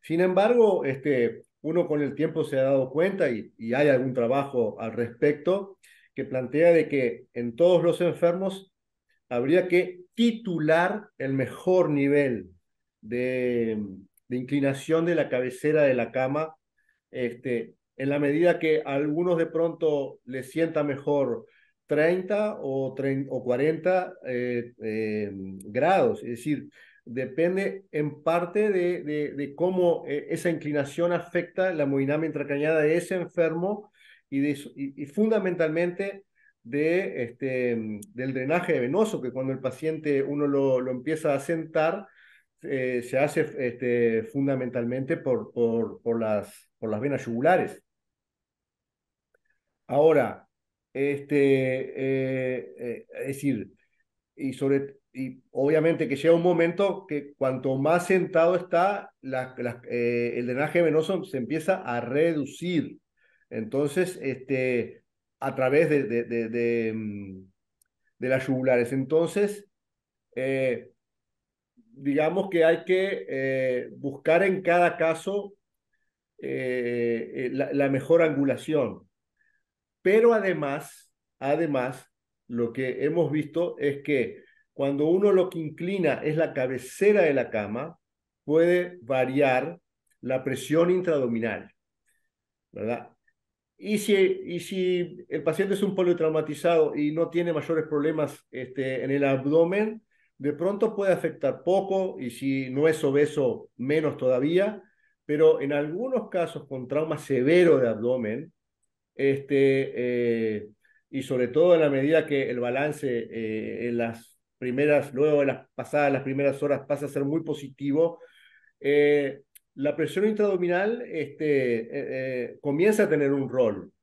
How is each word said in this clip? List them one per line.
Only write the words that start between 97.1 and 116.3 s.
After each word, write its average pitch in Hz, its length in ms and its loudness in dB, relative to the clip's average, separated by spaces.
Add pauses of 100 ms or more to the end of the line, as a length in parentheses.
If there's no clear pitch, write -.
no 160 180 -2
tiene 170 240 -2
mayores 156 340 -2
problemas, 151 640 -2
este, 131 540 -6
en 131 60 -4
el 139 140 2
abdomen, 165 800 2 (340)
de 143 160 -4
pronto 196 420 -2
puede 196 200 2
afectar - 500 -2
poco, 190 560 0
y 127 80 -6
si 135 400 -4
no 139 200 2
es 156 140 2
obeso, 143 760 2
menos 147 400 0
todavía, 160 640 0 (420)
pero 156 380 4
en 143 100 -2
algunos 202 560 -2
casos 165 400 -4
con 127 180 -8
trauma 151 300 -2
severo 147 640 4
de 123 100 4
abdomen, 117 640 -2 (640)
este, 131 1400 2
eh, 104 120 -8 (400)
y 135 140 -6
sobre 123 240 0
todo 160 280 6
en 151 60 4
la 151 80 4
medida 147 380 2
que 139 240 0
el 127 80 -4
balance, 139 500 -2 (220)
eh, 110 560 -6
en 120 100 -4
las 117 440 -6 (180)
primeras, 135 560 0
luego 147 260 4
de 139 60 2
las 123 300 -4
pasadas 147 360 0
las 131 120 -2
primeras 135 400 0